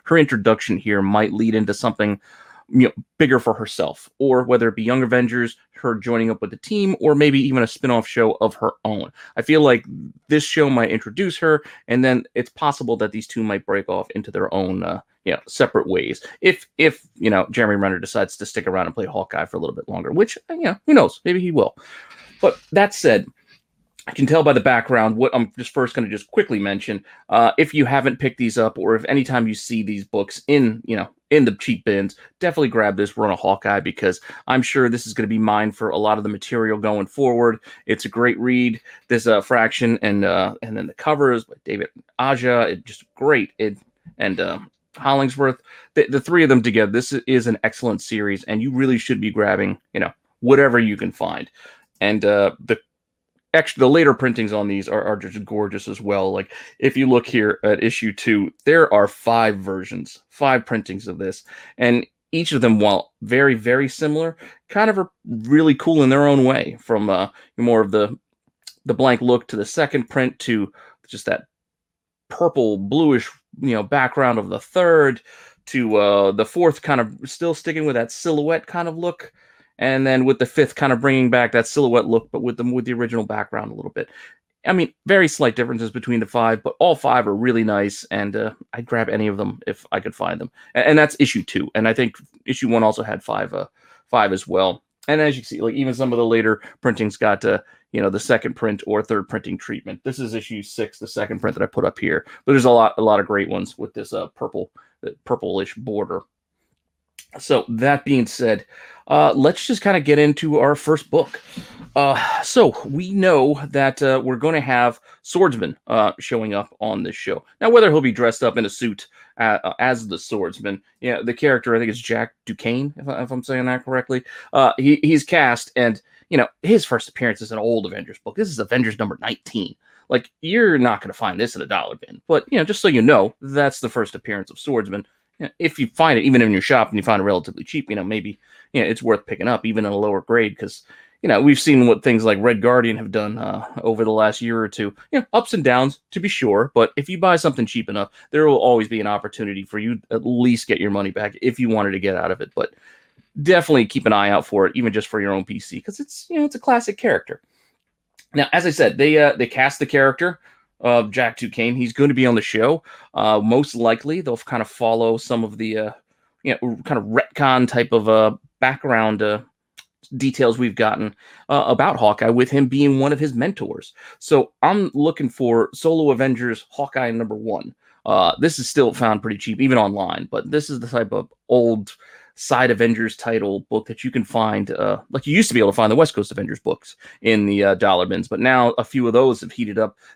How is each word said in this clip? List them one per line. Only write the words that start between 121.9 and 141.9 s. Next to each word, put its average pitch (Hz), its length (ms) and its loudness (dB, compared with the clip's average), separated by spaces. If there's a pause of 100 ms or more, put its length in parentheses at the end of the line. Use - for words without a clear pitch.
Jack 113 340 -6 (120)
Duquesne, 127 520 -6
if 139 120 -14
I, 123 140 -6
if 123 80 -12
I'm 127 120 -8
saying 127 220 -4
that 127 180 -4
correctly. 127 400 -4 (300)
Uh, 135 240 6
he, 143 260 4
he's 147 200 4
cast, 135 520 0
and, 117 240 2 (300)
you 143 80 0
know, 123 100 2 (140)
his 196 240 4
first - 240 -4
appearance 113 320 -4
is 113 100 -14
an 110 80 -8
old 113 280 -2
Avengers 101 320 -14
book. - 160 -14
This 202 140 -4
is 123 100 -10
Avengers 113 400 -2
number 104 200 -4
nineteen. - 560 -8 (320)
Like, 127 220 -2 (120)
you're 185 360 2
not 120 240 2
gonna 101 120 -14
find 95 260 -6
this 117 160 -4
in - 80 -10
a - 40 -14
dollar - 280 -6
bin. - 320 -20
But, 156 240 2
you 247 80 2
know, 160 40 2
just 202 160 -4
so - 80 2
you 131 140 4
know, 113 400 6
that's 139 380 -2
the 120 100 -6
first 113 240 -4
appearance 101 380 -10
of - 80 -20
Swordsman. 104 480 -4 (320)
You 156 80 -10
know, - 100 -12
if 160 220 -4
you 120 80 -2
find 151 320 2
it, - 60 0
even 127 180 6
in 107 80 4
your 95 100 2
shop, 120 280 2
and 107 80 -4
you 95 60 -2
find 107 160 2
it 95 60 -2
relatively 90 380 -2
cheap, - 260 -10
you 107 60 -6
know, 98 80 -6
maybe, 104 360 -8 (320)
you 120 100 -2
know, 85 60 0
it's 113 140 -4
worth 113 240 0
picking - 220 -6
up, 113 180 -2
even 110 180 -2
in 101 80 -4
a 101 60 -2
lower 101 240 -2
grade, 113 360 0
'cause, - 260 -14 (400)
you - 40 -2
know, 117 140 4
we've 143 180 6
seen 131 280 6
what 110 160 4